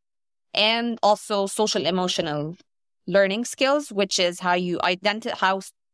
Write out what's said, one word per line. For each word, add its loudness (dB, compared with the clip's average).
And 0
also 2
social 0
emotional -2
learning 2
skills, 0
which 0
is 0
how 2
you 0
identi-, -2
how 0
s-, -14